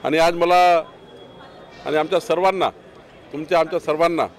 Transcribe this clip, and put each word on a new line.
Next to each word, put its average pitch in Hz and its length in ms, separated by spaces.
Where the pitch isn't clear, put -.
आणि 139 140
आज 170 180
मला 175 280
आणि 147 120
आमच्या 156 240
सर्वांना, 175 480
तुमच्या 156 260
आमच्या 165 220
सर्वांना 156 460